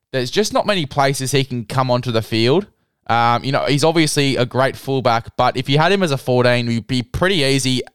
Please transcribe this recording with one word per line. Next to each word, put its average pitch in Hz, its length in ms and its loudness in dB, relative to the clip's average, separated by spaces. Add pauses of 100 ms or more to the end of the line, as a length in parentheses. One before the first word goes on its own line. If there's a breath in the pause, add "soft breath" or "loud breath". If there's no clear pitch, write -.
(120)
there's 127 200 -4
just 208 200 -2
not - 140 0
many 185 200 -4
places 135 440 -2
he 135 140 0
can 120 220 -8
come 131 240 -4
onto 123 200 -2
the 110 120 0
field. 120 440 0 (420)
Um, 117 360 2
you 135 80 -4
know, 90 140 0
he's 135 180 0
obviously 151 520 0
a 127 100 0
great 123 300 -2
fullback, 120 600 -2
but 123 200 2
if 131 120 -4
you 139 100 4
had 170 140 4
him 202 100 2
as 165 80 0
a 135 80 -2
fourteen, 123 500 2
it 117 60 0
would 113 140 -4
be 127 140 -2
pretty 180 420 0
easy 131 380 0 (120)